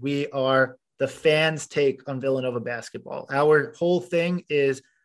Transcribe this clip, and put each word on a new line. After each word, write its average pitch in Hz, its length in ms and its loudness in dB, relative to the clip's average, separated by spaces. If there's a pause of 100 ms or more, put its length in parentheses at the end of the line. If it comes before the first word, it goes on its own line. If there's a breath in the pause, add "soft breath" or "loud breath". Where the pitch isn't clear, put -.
We 143 280 -4
are 131 500 0 (200)
the 131 100 0
fans' 156 580 0
take 139 420 -2
on 135 100 -6
Villanova 127 420 -2
basketball. - 720 -10
Our 147 480 2
whole 175 220 2
thing 175 480 -2
is 139 320 0 (240)